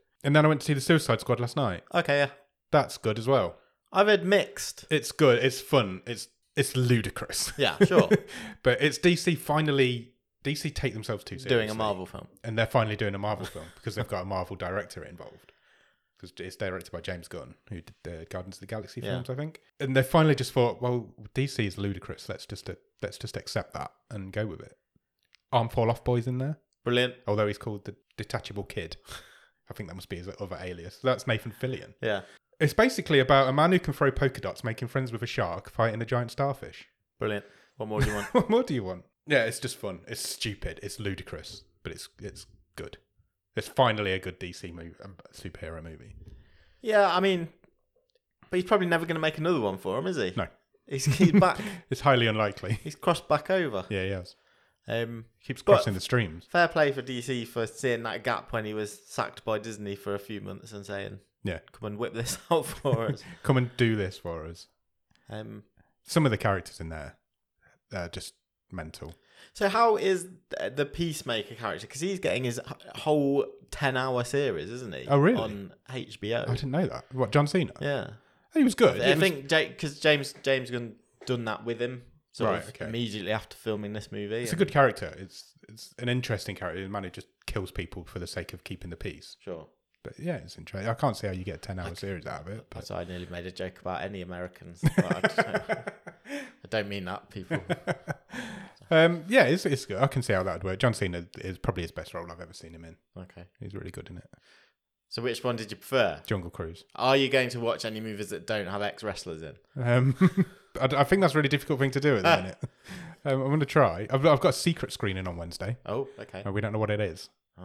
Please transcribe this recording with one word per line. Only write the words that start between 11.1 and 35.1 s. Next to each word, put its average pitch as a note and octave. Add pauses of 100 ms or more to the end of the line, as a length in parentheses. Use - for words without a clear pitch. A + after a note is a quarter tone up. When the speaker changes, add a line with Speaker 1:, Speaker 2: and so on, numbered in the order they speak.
Speaker 1:
too -
seriously. G2+
Speaker 2:
Doing A2
a G#2+
Marvel G#2
film. - (180)
Speaker 1:
And A2+
they're A2+
finally A2
doing G2+
a G2
Marvel G2+
film D#2+ (100)
because G#2
they've -
got F#2
a -
Marvel F#2
director F2+
involved. - (680)
'Cause F#2
it's F#2
directed F#2
by E2+
James F2
Gunn, C#2+ (160)
who G2+
did -
the E2
Guardians F#2
of -
the F#2+
Galaxy A2
Speaker 2:
Yeah. G2+
Speaker 1:
films, B2
I B2+
think. D3+ (200)
And C3
they C3+
finally D#3
just C3
thought, A#2+
"Well, B2 (200)
D C3
C A2+
is F#2+
ludicrous. G2
Let's F#2+
just, -
uh, F2 (280)
let's -
just -
accept -
that - (200)
and G2
go G#2+
with F2
it." - (760)
Arm A#2
Fall A#2
Off -
Boy's A#2+
in B2+
there. C#3+ (260)
Speaker 2:
Brilliant. B2 (120)
Speaker 1:
Although G#2
he's G#2
called G#2
the G2+ (200)
Detachable G#2
Kid. - (360)
<laughs> -
I -
think G2
that E2+
must F#2+
be F#2+
his F2 (120)
other F#2
alias. F2+
That's B2+
Nathan A2+
Fillion. -
Speaker 2:
Yeah. G2+ (380)
Speaker 1:
It's D3+
basically G#3
about C3+
a C3
man D#3
who F3+
can D3
throw C#3
polka C#3
dots -
making A2+
friends B2+